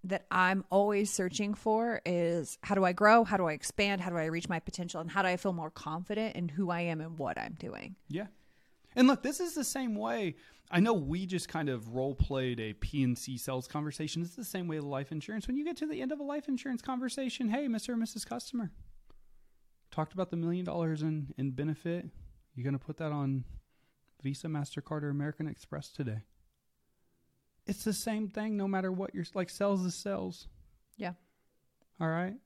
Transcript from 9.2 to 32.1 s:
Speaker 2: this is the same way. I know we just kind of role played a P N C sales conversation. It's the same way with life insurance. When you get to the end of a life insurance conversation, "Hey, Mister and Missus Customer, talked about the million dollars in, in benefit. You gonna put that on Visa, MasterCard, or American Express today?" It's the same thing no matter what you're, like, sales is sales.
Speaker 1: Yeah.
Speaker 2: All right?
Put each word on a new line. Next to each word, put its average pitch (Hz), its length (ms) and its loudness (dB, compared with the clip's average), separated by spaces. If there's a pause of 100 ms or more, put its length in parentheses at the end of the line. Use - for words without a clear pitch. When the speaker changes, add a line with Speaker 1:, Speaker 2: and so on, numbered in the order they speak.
Speaker 2:
this 277 160 -2
is 339 140 -2
the 302 100 -2
same 247 320 -2
way. 214 400 -2 (360)
I 175 80 6
know 226 140 8
we 170 320 2
just 180 240 -2
kind 151 200 0
of 113 240 -4
role 131 220 0
played 131 440 2
a 107 140 -4
P 139 300 0
N 123 120 4
C 127 220 -8
sales 131 300 -4
conversation. 151 540 -4
It's 170 140 -6
the 247 80 -10
same 180 240 -4
way 156 100 -2
with 143 80 -4
life 139 260 -4
insurance. 208 360 -6
When 247 80 -2
you 294 80 -2
get 330 140 -4
to 320 100 -4
the 311 140 -4
end 262 100 -2
of 294 80 -4
a 294 40 -6
life 285 260 -4
insurance 254 320 -2
conversation, 254 680 -2
"Hey, 262 220 0
Mister 226 240 -2
and 226 80 0
Missus 220 240 -4
Customer, 233 460 -6 (1200)
talked 156 200 -4
about 185 180 -2
the 175 60 -4
million 170 300 0
dollars 160 380 0
in, 156 340 -2
in 135 140 0
benefit. 156 560 -2 (460)
You 123 120 -6
gonna 139 140 0
put - 180 -10
that 156 160 -2
on 135 320 0 (760)
Visa, 139 260 -4
MasterCard, 147 560 -4
or 147 60 -2
American 147 380 -2
Express - 400 -8
today?" 110 360 -4 (1400)
It's - 200 -4
the 214 80 0
same 214 340 -2
thing 214 300 -2
no 196 100 0
matter 190 240 0
what 185 240 -4
you're, 175 180 -4
like, 185 160 0
sales 202 360 2
is 175 100 0
sales. 185 520 -4 (500)
Speaker 1:
Yeah. 180 160 -6 (840)
Speaker 2:
All 165 100 0
right? 180 260 0 (100)